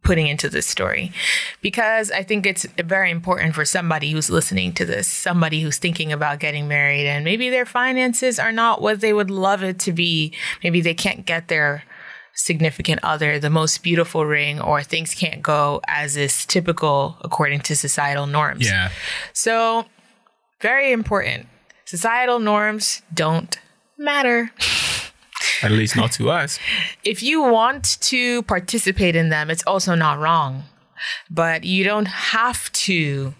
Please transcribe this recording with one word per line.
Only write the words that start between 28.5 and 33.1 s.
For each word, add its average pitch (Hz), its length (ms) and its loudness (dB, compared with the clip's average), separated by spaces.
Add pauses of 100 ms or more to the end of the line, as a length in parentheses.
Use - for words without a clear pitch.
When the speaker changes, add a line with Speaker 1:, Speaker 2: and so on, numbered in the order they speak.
Speaker 1:
in 165 120 4
them, 156 220 0
it's 165 160 -2
also 185 280 2
not 156 240 4
wrong. 151 460 2 (680)
But 165 340 0
you 185 200 2
don't 208 240 2
have 226 640 0
to 143 680 0